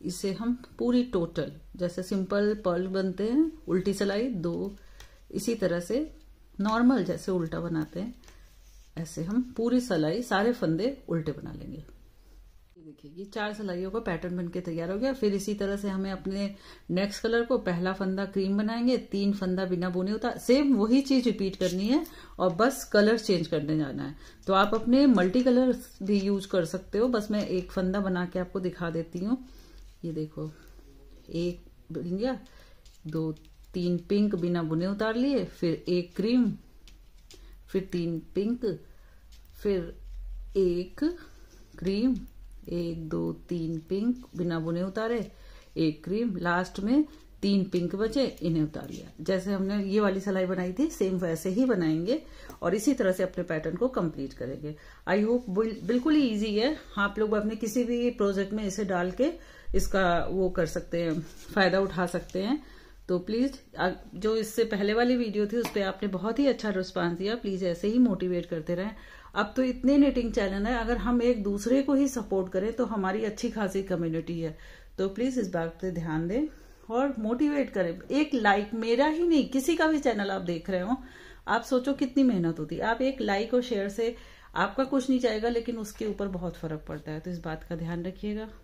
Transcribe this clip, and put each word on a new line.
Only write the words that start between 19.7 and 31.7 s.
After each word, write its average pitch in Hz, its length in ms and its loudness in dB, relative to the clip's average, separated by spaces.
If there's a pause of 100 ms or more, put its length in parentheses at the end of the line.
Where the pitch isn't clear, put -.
बुने 185 240 0
उतार, 240 260 -2
सेम 277 360 6
वही 220 260 6
चीज 262 240 4
रिपीट 196 320 0
करनी 185 300 0
है 302 200 2 (320)
और 180 160 2
बस 240 300 2
कलर 214 340 6
चेंज 175 280 2
करने 156 320 0
जाना 139 240 -4
है। 139 120 -8 (320)
तो 190 60 2
आप 202 220 4
अपने 240 320 6
मल्टी 196 360 6
कलर 247 340 6 (260)
भी 196 180 4
यूज 196 260 0
कर 180 180 2
सकते 185 340 -4
हो, 240 100 4
बस 214 220 0
मैं 208 160 0
एक 180 260 -2
फंदा 185 280 0
बना 180 260 0
के 180 120 -6
आपको 180 220 -4
दिखा 180 300 -4
देती 165 280 -6
हूँ। 226 280 -2 (580)
ये 165 80 -6
देखो, 156 400 -8 (800)
एक 175 340 -4 (280)